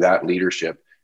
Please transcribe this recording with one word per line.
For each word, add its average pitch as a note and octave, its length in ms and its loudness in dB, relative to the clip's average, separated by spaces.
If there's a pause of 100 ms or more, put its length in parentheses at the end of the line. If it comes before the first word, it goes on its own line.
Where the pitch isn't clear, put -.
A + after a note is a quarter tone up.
that F2+ 240 2
leadership F2 580 -4 (200)